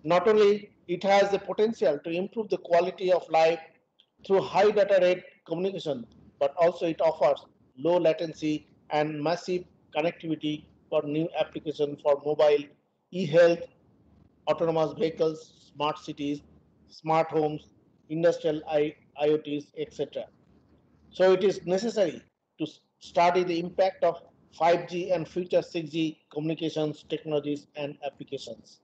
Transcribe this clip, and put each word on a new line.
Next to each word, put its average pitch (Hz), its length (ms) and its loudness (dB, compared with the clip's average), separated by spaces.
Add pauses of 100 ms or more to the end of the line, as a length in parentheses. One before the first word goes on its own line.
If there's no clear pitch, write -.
Not 175 240 2
only 208 420 4 (160)
it 175 160 -4
has 196 280 4
the 196 80 0
potential 190 640 0
to 170 60 -6
improve 196 400 -6
the 185 80 -2
quality 180 540 0
of 165 180 0
life 165 300 4 (640)
through 190 160 4
high 190 280 2
data 202 300 2
rate 180 240 2 (220)
communication, 160 600 -6 (320)
but 143 200 0
also 175 280 2
it 160 140 -4
offers 156 460 0 (320)
low 165 180 2
latency 156 720 0 (240)
and 151 320 -2
massive 175 420 -4 (320)
connectivity 151 680 -4 (260)
for 156 140 0
new 151 240 -2 (100)
applications 147 640 -4
for 143 240 2
mobile, 147 380 4 (480)
e-health, 170 480 4 (880)
autonomous 160 500 0
vehicles, 160 760 -4
smart 147 240 -4
cities, 147 440 -8 (460)
smart 160 400 0
homes, 151 400 -2 (400)
industrial 160 640 0
I-, 151 240 0 (260)
I 151 100 2
O 151 80 2
Ts, 147 380 -8
et 151 160 -10
cetera. 123 340 -10 (840)
So 185 220 4
it 185 100 4
is 185 240 0
necessary 190 560 -2 (360)
to 160 60 -6
s-, - 160 -14 (200)
study 180 420 2
the 175 160 -2
impact 185 460 -2
of 170 180 0 (300)
five 175 360 2
G 180 220 -6
and 165 160 -2
future 180 340 -2
six 156 300 -8
G 160 300 -4 (120)
communications 151 760 -6
technologies 147 680 -4
and 147 320 -10
applications. - 760 -14